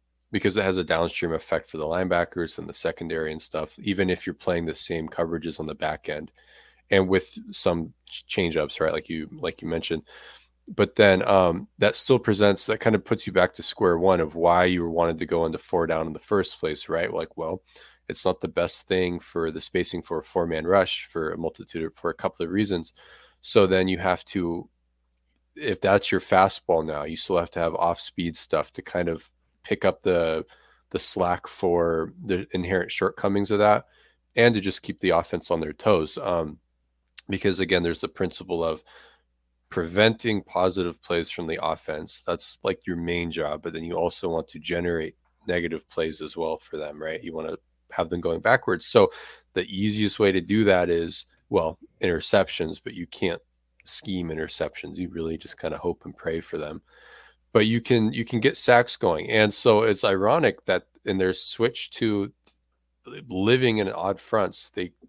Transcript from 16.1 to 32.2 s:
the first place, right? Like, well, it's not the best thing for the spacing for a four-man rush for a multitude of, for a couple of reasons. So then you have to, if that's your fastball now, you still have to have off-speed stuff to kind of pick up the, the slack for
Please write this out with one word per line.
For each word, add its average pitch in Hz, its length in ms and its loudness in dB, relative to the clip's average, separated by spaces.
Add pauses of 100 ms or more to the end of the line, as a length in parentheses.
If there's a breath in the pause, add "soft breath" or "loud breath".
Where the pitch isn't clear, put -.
the 78 60 -12
first - 400 -2
place, 78 300 -4
right? 82 240 -2
Like, 82 240 -6
well, 82 260 -6 (460 loud breath)
it's - 160 -4
not 92 160 0
the 87 80 -4
best - 400 -2
thing 90 300 0
for 82 320 -4
the 82 100 -8
spacing 87 420 -2
for - 160 -6
a - 60 -8
four-man 85 400 -2
rush 92 420 2
for 80 260 -4
a 85 60 -10
multitude 82 460 -8
of, 80 100 -8
for - 160 -6
a 80 40 -4
couple - 300 -4
of 82 80 -6
reasons. 98 420 -2 (480 soft breath)
So 101 240 4
then 92 220 4
you 92 100 0
have 90 280 0
to, 87 420 -4 (880)
if 139 240 -4
that's 98 320 4
your 92 80 4
fastball 92 640 4
now, 73 200 -6
you 80 120 -8
still 90 220 -2
have 85 140 -2
to 87 80 -4
have 82 140 0
off-speed 85 640 -2
stuff - 380 -4
to - 80 -12
kind 87 260 -4
of 82 220 -6 (340)
pick - 200 -2
up 95 180 0
the, 82 440 0 (440 soft breath)
the - 100 -4
slack 87 480 0
for 85 640 0 (120)